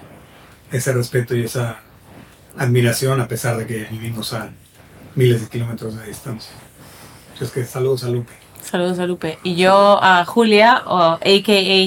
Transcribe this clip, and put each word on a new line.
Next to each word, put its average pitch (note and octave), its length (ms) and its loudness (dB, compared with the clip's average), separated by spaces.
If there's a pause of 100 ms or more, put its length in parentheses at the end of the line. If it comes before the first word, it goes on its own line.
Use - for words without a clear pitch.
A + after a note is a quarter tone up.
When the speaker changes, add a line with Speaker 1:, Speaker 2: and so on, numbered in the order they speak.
(720)
Speaker 1:
ese C3 220 -2
respeto A#2+ 420 -2
y A#2+ 80 0
esa A#2+ 380 -6 (760)
admiración, B2 640 0
a A2+ 60 -4
pesar A2+ 300 -4
de A2+ 100 -6
que A2 240 -8
vivimos A2+ 420 -10
a G#2 180 -10 (680)
miles A#2+ 240 4
de A2 80 -10
kilómetros A2+ 500 -8
de - 80 -18
distancia. A#2 460 -14 (840)
Así - 100 -14
es A#2+ 60 -8
que B2+ 140 -6
saludos B2+ 400 -4
a B2 60 -6
Lupe. A#2+ 220 -6 (300)
Speaker 2:
Saludos F3+ 380 -4
a F3+ 60 -2
Lupe. F3 360 -6
Y F3+ 140 -4
yo G3 440 6
a F3+ 240 4
Julia, A3 600 4
o F3+ 100 -2 (180)
A E3 60 -4
K G3 320 2
A F#3+ 340 2